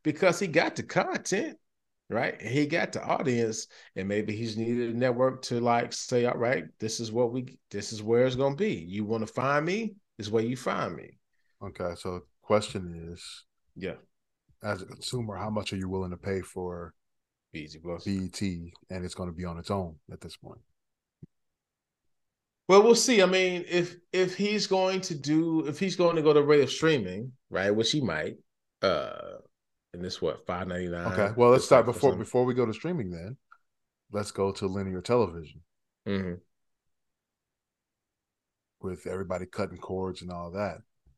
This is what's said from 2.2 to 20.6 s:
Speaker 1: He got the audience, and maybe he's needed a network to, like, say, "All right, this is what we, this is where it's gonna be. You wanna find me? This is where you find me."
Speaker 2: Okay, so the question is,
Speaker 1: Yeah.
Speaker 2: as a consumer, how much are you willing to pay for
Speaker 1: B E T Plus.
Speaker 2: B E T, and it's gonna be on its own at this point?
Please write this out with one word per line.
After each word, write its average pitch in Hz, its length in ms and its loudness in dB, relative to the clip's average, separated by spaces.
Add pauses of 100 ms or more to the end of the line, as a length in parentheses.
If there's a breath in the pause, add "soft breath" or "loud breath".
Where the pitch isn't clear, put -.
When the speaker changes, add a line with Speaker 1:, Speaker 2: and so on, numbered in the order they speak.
Speaker 1:
He 139 260 0
got 165 260 -2
the - 120 -6
audience, 117 600 0 (300 loud breath)
and 95 120 -6
maybe 107 260 -2
he's 110 220 -6
needed 117 380 -2
a 117 40 -4
network 127 440 0
to, 120 180 -2
like, 117 320 0
say, 120 320 0
"All 123 140 0
right, 131 260 0 (160)
this 110 200 -6
is 107 120 -6
what 120 200 0
we, 127 260 -8 (120)
this 101 220 -10
is 107 100 -10
where 117 240 4
it's 123 100 0
gonna 139 200 0
be. 202 180 0
You 92 300 -6
wanna 110 220 -2
find 143 400 0
me? 214 280 -4 (220)
This 98 100 -10
is 101 60 -6
where 110 120 2
you 123 120 -2
find 135 380 -4
me." - 240 -18 (440)
Speaker 2:
Okay, 90 340 -6
so 90 200 -8
the 87 60 -10 (200)
question 87 680 -2
is, - 340 -16 (300)
Speaker 1:
Yeah. 87 200 -8 (680)
Speaker 2:
as 101 200 -4
a - 40 -14
consumer, 113 500 -8
how 104 120 -8
much 107 240 -4
are 101 40 -6
you 92 120 -4
willing 92 220 -4
to 85 80 -10
pay 95 240 -4
for 87 500 -10 (600)
Speaker 1:
B 80 80 -12
E 73 80 -12
T 78 100 -18
Plus. 85 260 -10
Speaker 2:
B 98 220 -4
E - 20 -8
T, 85 460 -8 (160)
and 92 120 -8
it's 90 120 -10
gonna 90 180 -8
be 90 140 -8
on 85 120 -10
its 85 120 -10
own 90 280 -6 (140)
at - 80 -16
this - 160 -16
point? - 240 -20 (2000)